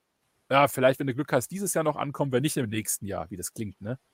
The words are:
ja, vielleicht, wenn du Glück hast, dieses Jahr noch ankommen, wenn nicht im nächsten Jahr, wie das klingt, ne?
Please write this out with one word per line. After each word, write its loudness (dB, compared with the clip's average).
ja, 6
vielleicht, 4
wenn -4
du 0
Glück -4
hast, 2
dieses -4
Jahr 0
noch 0
ankommen, -2
wenn 2
nicht -2
im 0
nächsten -4
Jahr, -6
wie -10
das -10
klingt, -10
ne? -6